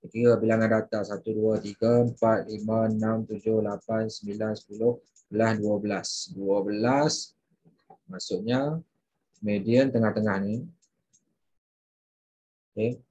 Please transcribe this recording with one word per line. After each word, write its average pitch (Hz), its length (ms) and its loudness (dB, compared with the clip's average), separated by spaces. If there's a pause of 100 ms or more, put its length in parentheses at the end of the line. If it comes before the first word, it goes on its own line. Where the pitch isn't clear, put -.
Kita - 80 -20
kira 117 320 6
bilangan 110 280 4 (120)
data, 107 240 -4
satu, 101 240 -8
dua, 107 320 2
tiga, 113 400 2
empat, 113 480 2
lima, 110 400 0
enam, 110 400 -2
tujuh, 110 320 0
lapan, 110 480 -4
sembilan, 107 480 -6
sepuluh, 110 400 -2 (160)
sebelas, 110 460 0
dua 104 180 0
belas. 101 300 -4 (260)
Dua 98 320 -2
belas, 123 480 0 (960)
maksudnya 123 680 -4 (640)
median 113 500 2
tengah-tengah 107 480 2
ni. 107 220 -6 (2000)
Okey. 117 240 -2 (140)